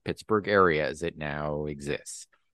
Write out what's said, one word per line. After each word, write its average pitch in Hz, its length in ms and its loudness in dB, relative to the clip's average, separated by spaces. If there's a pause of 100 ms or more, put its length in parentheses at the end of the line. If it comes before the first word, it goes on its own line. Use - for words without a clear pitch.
Pittsburgh 104 420 -2
area 90 400 6
as 71 160 -6
it 82 140 -4
now 73 480 -4
exists. 71 640 -8 (260)